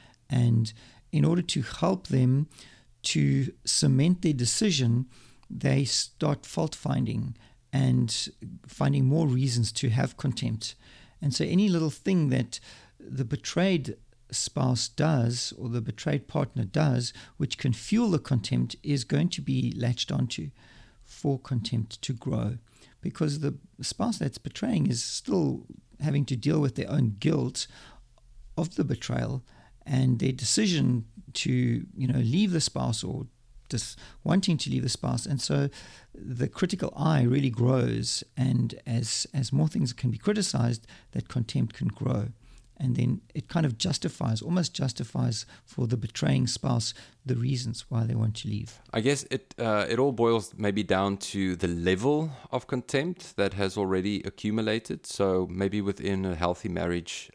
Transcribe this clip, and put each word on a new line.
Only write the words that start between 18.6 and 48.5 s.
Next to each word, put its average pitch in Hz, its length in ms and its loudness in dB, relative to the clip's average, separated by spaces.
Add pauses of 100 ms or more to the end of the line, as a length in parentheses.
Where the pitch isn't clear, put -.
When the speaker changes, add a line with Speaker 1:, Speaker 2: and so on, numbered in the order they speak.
Speaker 1:
is 139 200 0
going 160 260 2
to 165 120 -6
be 131 340 0
latched 117 360 -2
onto 135 400 -2 (520)
for 139 360 -2
contempt - 640 -4
to 135 100 -4
grow, 117 440 -4 (440)
because 151 380 -2
the 139 180 -4 (240)
spouse - 380 -4
that's 135 180 -4
betraying - 500 -2
is 120 160 -2
still - 640 -2 (340)
having 143 260 0
to 135 100 -4
deal 151 240 0
with 139 160 0
their - 160 -4
own 120 280 2
guilt 131 460 0 (920)
of 175 200 -4
the - 80 2
betrayal 123 600 -2 (420)
and 131 340 2
their 135 120 2
decision 131 760 2 (280)
to, - 180 -2 (440)
you 131 120 -2
know, 156 120 2
leave 170 320 2
the 165 100 2
spouse 123 420 -2
or 78 220 -6 (440)
just - 300 -6 (240)
wanting 170 340 2
to - 120 -4
leave 127 140 0
the 127 60 0
spouse. 123 360 -2
And - 160 -2
so 143 280 2 (440)
the 127 340 -4
critical - 480 -2
eye 156 280 4
really 135 260 4
grows, 120 760 2 (140)
and 123 380 2 (100)
as, 117 480 -2
as 131 200 -2
more 147 140 4
things 123 260 -2
can 120 180 -2
be 113 60 -2
criticized, 127 680 0 (260)
that - 160 -6
contempt 120 480 -2
can 120 120 -4
grow. 113 400 -2 (540)
And 123 140 0
then 120 260 0 (140)
it - 140 -8
kind 165 160 2
of 117 120 -2
justifies, 135 640 -2
almost 170 320 -2
justifies 120 720 -4 (200)
for - 200 -4
the 117 120 0
betraying 127 500 0
spouse 120 460 -2 (320)
the 127 100 0
reasons 123 540 -4
why 113 160 0
they 117 100 -2
want 110 220 0
to - 100 -10
leave. 107 320 -6 (140)